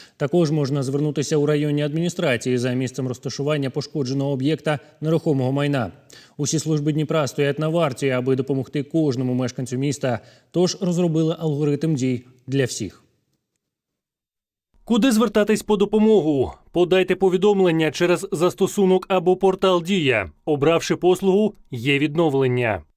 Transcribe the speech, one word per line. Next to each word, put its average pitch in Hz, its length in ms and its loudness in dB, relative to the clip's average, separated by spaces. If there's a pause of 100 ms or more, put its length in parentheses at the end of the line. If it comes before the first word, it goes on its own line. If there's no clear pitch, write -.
(160)
Також 160 340 0
можна 143 320 -2
звернутися 143 540 -2
у 147 100 0
районні 147 360 0
адміністрації 151 760 -2
за 123 140 -2
місцем 127 360 -4
розташування 139 600 -4
пошкодженого 139 600 -4
об'єкта 143 480 -2 (220)
нерухомого 147 520 0
майна. 139 400 -2 (440)
Усі 147 220 -2
служби 151 340 -2
Дніпра 151 340 0
стоять 143 320 -2
на 156 100 -2
варті, 156 420 0
аби 127 260 0
допомогти 135 460 -4
кожному 131 520 -2
мешканцю 127 420 -6
міста, 131 420 -2 (320)
тож 175 300 0
розробили 165 580 0
алгоритм 151 560 -2
дій 127 300 -2 (220)
для 135 180 0
всіх. - 360 -8 (1900)
Куди 233 260 2
звертатись 214 500 2
по 208 140 0
допомогу? 190 760 2 (200)
Подайте 180 440 2
повідомлення 180 760 4
через 175 420 0
застосунок 185 760 2
або 185 280 2
портал 185 460 2
«Дія», 135 480 0 (140)
обравши 156 520 0
послугу 190 580 2 (160)
«Є 135 280 0
відновлення». 135 840 0 (140)